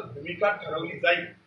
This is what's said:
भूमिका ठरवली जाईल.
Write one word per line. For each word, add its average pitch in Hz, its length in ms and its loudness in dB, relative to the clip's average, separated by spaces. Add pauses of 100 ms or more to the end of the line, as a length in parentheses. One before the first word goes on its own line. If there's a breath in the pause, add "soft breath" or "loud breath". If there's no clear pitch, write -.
भूमिका 170 460 0
ठरवली 160 460 -6
जाईल. 170 260 4 (220)